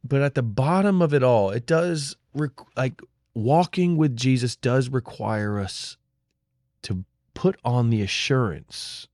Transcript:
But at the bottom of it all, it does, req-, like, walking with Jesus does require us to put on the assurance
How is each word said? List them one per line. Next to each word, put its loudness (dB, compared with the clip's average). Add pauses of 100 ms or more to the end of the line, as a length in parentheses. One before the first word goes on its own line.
But 0
at 0
the 0
bottom 2
of 2
it 4
all, 4
it -4
does, 0 (200)
req-, -6
like, -4 (320)
walking 2
with 2
Jesus 0
does 0
require -4
us -10 (840)
to -6 (300)
put -2
on 2
the 2
assurance -4